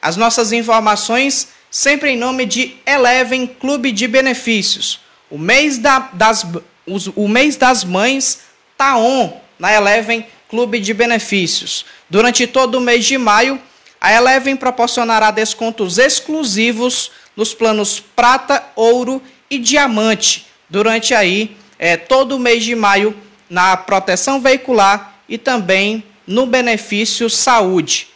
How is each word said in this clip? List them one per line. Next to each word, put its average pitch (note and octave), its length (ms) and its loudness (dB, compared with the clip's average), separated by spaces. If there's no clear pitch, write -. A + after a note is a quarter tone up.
As E3 140 -2
nossas A3+ 360 0
informações A3+ 960 0
sempre C#4+ 400 0
em B3+ 80 -2
nome B3+ 260 -2
de B3 400 -4
Eleven B3+ 600 0
Clube B3+ 460 -4
de G#3+ 160 -4
Benefícios. A#3+ 880 -2
O D3 80 -14
mês C4 400 2
da, C4 340 0
das, A3 320 2
os, F#3+ 300 -6
o G#3 140 0
mês C4 280 2
das B3+ 280 2
mães A3+ 560 -2
tá C4+ 220 0
on A3+ 420 0
na F#3 140 0
Eleven G#3+ 540 0
Clube A3+ 300 -2
de G3+ 120 -4
Benefícios. G#3 920 -2
Durante A#3 360 2
todo B3 280 0
o C4 60 0
mês A#3+ 240 2
de C4+ 120 0
maio, B3 420 2
a G3 120 2
Eleven C4 440 2
proporcionará A#3 720 0
descontos A3 680 -4
exclusivos A#3+ 1160 0
nos G#3 180 -2
planos G#3+ 460 0
prata, B3+ 640 0
ouro B3 480 0
e C#4 100 -6
diamante. A#3 880 0
Durante A3 460 0
aí, G#3 420 0
é, E3+ 180 0
todo C4 380 0
o C4 60 -4
mês A#3 240 2
de A#3 100 -4
maio, G#3 420 2
na F3+ 280 2
proteção G3 640 0
veicular A#3+ 760 2
e A3+ 100 -8
também G#3 640 0
no A#3 200 0
benefício A3+ 840 -2
saúde. F#3 840 0